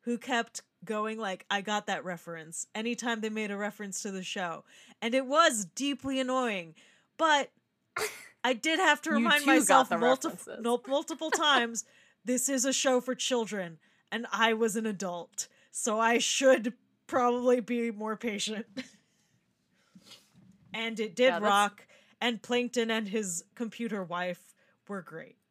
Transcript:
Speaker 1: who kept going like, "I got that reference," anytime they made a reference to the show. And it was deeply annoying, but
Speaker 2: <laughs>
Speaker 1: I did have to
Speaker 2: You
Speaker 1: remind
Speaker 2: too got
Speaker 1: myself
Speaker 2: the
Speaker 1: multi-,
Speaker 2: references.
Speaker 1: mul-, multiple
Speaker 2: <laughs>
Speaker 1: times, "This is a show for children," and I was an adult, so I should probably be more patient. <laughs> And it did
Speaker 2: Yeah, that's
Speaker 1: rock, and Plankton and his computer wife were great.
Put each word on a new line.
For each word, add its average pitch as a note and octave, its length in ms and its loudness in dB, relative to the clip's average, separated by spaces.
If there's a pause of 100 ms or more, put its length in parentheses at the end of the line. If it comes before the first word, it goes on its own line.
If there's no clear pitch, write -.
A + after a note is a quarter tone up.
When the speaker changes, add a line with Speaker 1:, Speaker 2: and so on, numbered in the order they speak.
Speaker 1:
who A#3+ 120 -4
kept A#3 440 -6 (240)
going A3 340 -4
like, F#3+ 300 -8
"I G3+ 120 0
got G#3 260 -2
that F3+ 180 -4
reference," E3 680 -12
anytime A3+ 460 -4
they A3 80 -4
made G#3+ 220 -6
a G3+ 60 -6
reference G3+ 460 -8
to G3+ 80 -8
the F#3+ 120 -8
show. E3+ 400 -8 (380)
And A#3 140 -2
it C4+ 100 2
was C4+ 400 4 (100)
deeply C4+ 440 -4
annoying, A#3 560 -2 (420)
but D4+ 340 4 (460)
Speaker 2:
<laughs> - 460 -8
Speaker 1:
I B3+ 100 2
did D#4 260 0
have D#4+ 240 4
to D#4+ 80 -4
Speaker 2:
You C#4+ 60 2
Speaker 1:
remind D4 260 4
Speaker 2:
too C4+ 40 2
got C4+ 80 6
Speaker 1:
myself C4 340 6
Speaker 2:
the E3+ 80 0
Speaker 1:
multi-, B3+ 320 2
Speaker 2:
references. - 340 -12
Speaker 1:
mul-, A#3+ 240 -2
multiple D#4 440 -4
Speaker 2:
<laughs> E4 180 2
Speaker 1:
times, A#3 360 0 (400)
"This B3 240 0
is C4 160 0
a C4+ 80 0
show B3+ 280 2
for B3+ 140 -4
children," G3 640 -4 (320)
and A3+ 200 -6
I A3+ 220 4
was A3 220 0
an A3 100 -4
adult, F3+ 600 -6 (240)
so A3 280 -2
I A3+ 200 4
should B3+ 540 4 (340)
probably B3 520 4
be A#3 320 -2
more G#3+ 260 -6
patient. G#3+ 540 -6
<laughs> - 40 -20 (2000)
And A3+ 240 -4
it G#3+ 160 -4
did B3 100 4
Speaker 2:
Yeah, A3+ 140 4
that's G#3 40 -2
Speaker 1:
rock, G3+ 420 4 (340)
and A#3 220 -2
Plankton A#3+ 480 0
and A3 180 -2
his F#3+ 360 -4 (100)
computer A3 500 -6
wife F3 520 -8 (320)
were G3 160 -10
great. D#3 320 -18 (160)